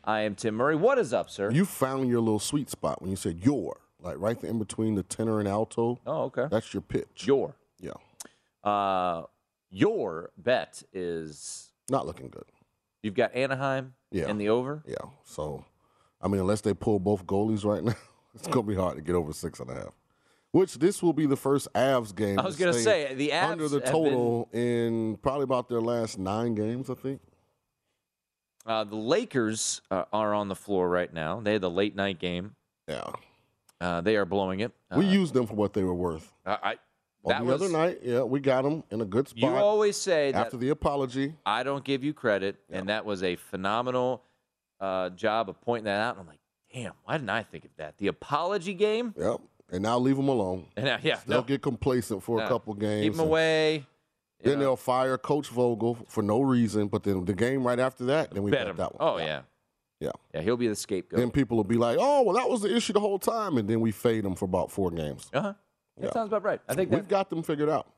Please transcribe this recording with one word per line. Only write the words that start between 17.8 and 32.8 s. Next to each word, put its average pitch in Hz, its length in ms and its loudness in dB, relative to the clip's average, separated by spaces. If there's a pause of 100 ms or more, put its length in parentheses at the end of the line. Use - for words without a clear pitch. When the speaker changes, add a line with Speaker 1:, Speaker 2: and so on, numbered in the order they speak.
Speaker 2:
<laughs> - 0 -
now, 113 100 2 (400)
it's - 120 -14
gonna 135 220 2
be 104 80 0
hard 90 200 0
to 78 60 -12
get 85 140 0
over 78 160 0
six - 260 -8
and 62 100 -12
a 64 60 -10
half. - 180 -12 (600)
Which 180 260 4
this 180 240 2
will 175 100 4
be 151 140 2
the 135 100 4
first 135 380 0
Avs 123 400 2
game 101 240 0
Speaker 1:
I - 60 0
was 185 120 -4
Speaker 2:
to 143 40 -12
Speaker 1:
gonna 180 120 4
Speaker 2:
stay 151 360 2
Speaker 1:
say, 131 60 -6
the 139 160 -2
Avs 165 200 2
Speaker 2:
under 156 180 -4
the 143 120 0
Speaker 1:
have 127 100 -2
Speaker 2:
total 123 640 2
Speaker 1:
been 113 80 -2
Speaker 2:
in 117 560 0
probably 139 280 0
about 127 240 0
their 117 120 0
last 113 400 -2
nine 110 340 0
games, 117 340 -4
I 131 60 -6
think. 131 260 -8 (1500)
Speaker 1:
Uh, 110 180 0
the 104 120 -8
Lakers, 113 840 -2 (100)
uh, 92 220 0
are 107 220 0
on 104 140 0
the 95 60 -4
floor 92 340 0
right 90 240 0
now. 82 280 -4
They 104 140 0
had 107 80 0
the 92 80 0
late 98 260 0
night 98 220 -2
game. 90 380 -6 (300)